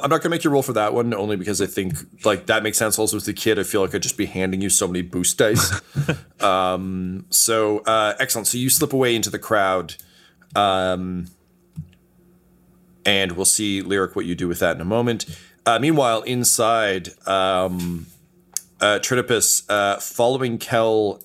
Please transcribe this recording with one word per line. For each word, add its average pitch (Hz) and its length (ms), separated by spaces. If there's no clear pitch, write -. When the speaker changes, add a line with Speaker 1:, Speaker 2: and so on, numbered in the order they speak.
Speaker 1:
I'm 143 80
not 156 100
gonna 165 80
make 170 140
you 156 80
roll 139 100
for 131 120
that 107 200
one, 117 220
only 104 200
because 92 280
I - 20
think, 92 300
like, 101 220
that 110 160
makes 107 160
sense. 110 220
Also, 107 180
with 101 80
the 104 80
kid, 107 240
I 98 60
feel 101 180
like 92 140
I'd 92 80
just - 140
be 98 100
handing 95 340
you 98 80
so 101 180
many 90 140
boost 90 380
dice. 107 420
Speaker 2:
<laughs> 165 40
Speaker 1:
Um, 92 920
so, 107 480
uh, 110 400
excellent. 123 260
So 123 140
you 127 100
slip 143 240
away 127 220
into 101 160
the - 80
crowd, 95 560
um, 92 720
and 98 280
we'll 92 120
see, 101 360
Lyric, 95 340
what 95 100
you 87 100
do 90 120
with 85 120
that 85 160
in 80 60
a 82 40
moment. 117 400
Uh, 113 140
meanwhile, 131 440
inside, 113 840
um, 92 800
uh, 101 180
Tritopus, 120 680
uh, 101 300
following 123 580
Kel 110 680